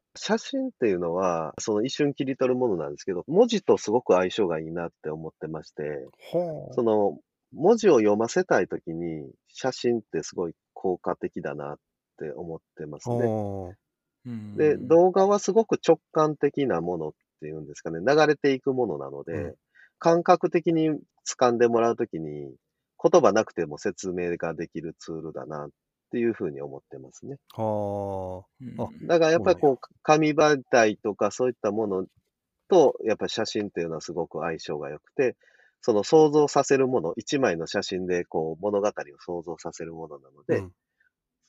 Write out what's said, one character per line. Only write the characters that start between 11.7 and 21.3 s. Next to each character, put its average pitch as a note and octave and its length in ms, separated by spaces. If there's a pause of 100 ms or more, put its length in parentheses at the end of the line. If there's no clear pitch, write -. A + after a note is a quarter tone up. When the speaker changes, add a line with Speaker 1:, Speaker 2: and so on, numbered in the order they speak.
Speaker 1:
っ C#2+ 60 (400)
て D2+ 120
思 E2 260
っ - 20 (180)
て D#2 100
ま D2 140
す A#2+ 100
ね。 A#2+ 160
Speaker 2:
は G2+ 460
あ。 G2+ 40 (800)
Speaker 1:
で、 D3+ 180
Speaker 3:
う - 40
ん。 - 80
Speaker 1:
動 E3+ 240
画 F#3+ 160
は G3+ 140
す - 100
ご A3 140
く - 200
直 E3 140 (140)
感 D#3 240
的 C#3+ 320
な E2+ 120
も F2 160
の D#2 120
っ D2+ 40 (280)
て D2+ 80
い D#2 40
う D#2 80
ん D2 60
で D2 80
す - 80
か E2 80
ね、 E2 160
流 D3+ 220
れ D3 80
て C#3 160
い C3 80
く C#3 120
も B2+ 140
の D#2 120
な C2+ 120
の C#2+ 140
で、 E2 80
Speaker 2:
う D2 160
ん。 C2+ 60 (440)
Speaker 1:
感 E3+ 240
覚 F3+ 280
的 E3+ 220
に D#3+ 180 (360)
掴 B2 260